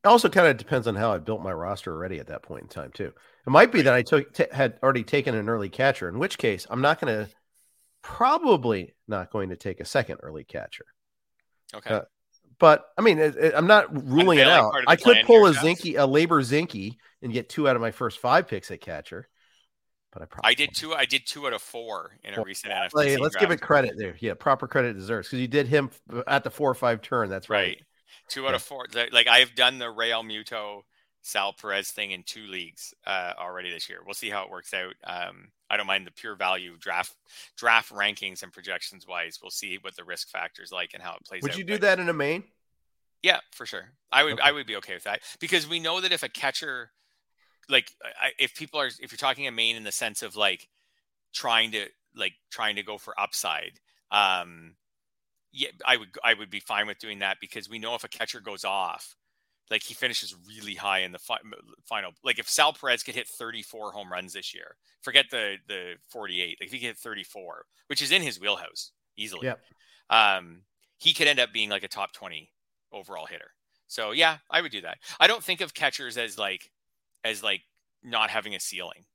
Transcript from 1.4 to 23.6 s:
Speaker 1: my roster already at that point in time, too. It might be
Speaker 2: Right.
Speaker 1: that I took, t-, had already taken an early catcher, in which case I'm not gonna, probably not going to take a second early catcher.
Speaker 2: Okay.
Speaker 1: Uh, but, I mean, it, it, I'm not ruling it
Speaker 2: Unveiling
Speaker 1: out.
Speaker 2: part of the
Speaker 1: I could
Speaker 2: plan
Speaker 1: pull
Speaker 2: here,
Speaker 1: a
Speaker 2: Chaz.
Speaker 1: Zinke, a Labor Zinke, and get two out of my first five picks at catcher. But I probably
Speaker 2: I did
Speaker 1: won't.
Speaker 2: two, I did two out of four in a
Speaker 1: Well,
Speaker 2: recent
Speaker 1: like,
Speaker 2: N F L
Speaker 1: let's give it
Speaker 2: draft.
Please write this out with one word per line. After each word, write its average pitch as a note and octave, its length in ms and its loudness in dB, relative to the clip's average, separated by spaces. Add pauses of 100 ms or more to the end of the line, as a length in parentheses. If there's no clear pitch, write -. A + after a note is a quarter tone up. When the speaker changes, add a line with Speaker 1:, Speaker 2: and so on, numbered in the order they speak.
Speaker 1:
my F#2+ 120 -4
roster F2 400 -6
already E2+ 260 -6
at C2 80 -14
that D2+ 160 -10
point C#2+ 200 -14
in - 60 -18
time, C#2 220 -14
too. F2 220 -8 (340)
It - 20 -4
might G3 220 10
be G3 80 4
Speaker 2:
Right. C#3 60 4
Speaker 1:
that C3 80 8
I B2 80 6
took, C#3 320 2
t-, - 180 2
had C3 320 0
already B2+ 220 2
taken C#3 280 0
an G#2+ 140 -2
early G#2 220 -2
catcher, B2+ 400 0
in G2+ 100 -6
which F#3+ 180 -2
case G2+ 320 -2
I'm B2 120 -4
not D3 180 2
gonna, G#2+ 300 -2 (720)
probably G#3 920 2 (120)
not G2 240 -6
going G2 180 -4
to F2 60 -8
take F#2+ 240 -8
a E2+ 60 -10
second - 360 -2
early D2+ 220 -14
catcher. - 420 -14 (880)
Speaker 2:
Okay. G#2+ 160 -12
Speaker 1:
Uh, G#2+ 120 0 (580)
but, D#3 380 6
I G3 40 0
mean, G#3 160 8
it, D3+ 180 2
it, D#3 200 4
I'm D#3+ 120 4
not G#3+ 240 8
ruling D3+ 460 6
it C3 60 10
Speaker 2:
Unveiling D3+ 220 10
Speaker 1:
out. G#2+ 60 2
Speaker 2:
part C3 120 0
of B2+ 40 4
the D3+ 40 8
Speaker 1:
I E3+ 40 12
could - 80 -8
Speaker 2:
plan A3 220 10
Speaker 1:
pull A3 200 12
Speaker 2:
here, E3 80 10
Speaker 1:
a - 20 6
Speaker 2:
Chaz. C#3 80 2
Speaker 1:
Zinke, E3+ 360 0
a C#3 60 6
Labor D#3 360 4
Zinke, B2 560 -2 (240)
and A#2+ 120 -8
get A#2+ 160 -4
two D3 180 0
out B2+ 80 6
of A#2 60 0
my A2+ 100 -2
first - 280 -6
five D3+ 280 4
picks G2 240 -8
at E2+ 80 -12
catcher. E2+ 480 -12 (840)
But - 100 -16
I D#2+ 40 -14
probably - 260 0
Speaker 2:
I - 20 4
did C#3 140 0
Speaker 1:
won't. - 80 -12
Speaker 2:
two, D#3+ 180 -4
I C#3 120 0
did C3+ 200 -2
two D3 220 -8
out A#2+ 60 -2
of G#2 80 -6
four A2+ 500 -10 (120)
in G2+ 120 -12
a - 20 -6
Speaker 1:
Well, - 80 -6
Speaker 2:
recent G2 260 -10
Speaker 1:
like, F#2+ 60 -4
Speaker 2:
N F#2 80 -2
F C#3+ 320 2
L B2+ 60 0
Speaker 1:
let's D#3 120 -2
give G#3 140 2
it E3 60 2
Speaker 2:
draft. - 80 -12